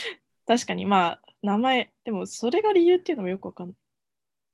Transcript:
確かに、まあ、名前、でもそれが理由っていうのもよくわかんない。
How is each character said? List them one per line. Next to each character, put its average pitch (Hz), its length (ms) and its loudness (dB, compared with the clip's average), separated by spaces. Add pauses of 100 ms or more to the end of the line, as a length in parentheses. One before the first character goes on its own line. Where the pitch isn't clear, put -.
(460)
確 240 200 2
か 180 80 -6
に、 185 120 -6
ま 190 360 2
あ、 - 100 -20 (100)
名 202 160 0
前、 254 340 0 (120)
で 240 60 -8
も 190 160 -4
そ - 240 -6
れ 349 120 0
が 427 100 2
理 349 140 6
由 359 100 6
っ 359 40 0
て 359 120 -4
い - 20 -4
う 262 40 -6
の 202 60 -6
も 180 40 -4
よ 185 100 -4
く - 80 -14
わ - 60 -12
か 180 120 -14
ん 175 40 -12
な 185 60 -14
い。 - 20 -20 (760)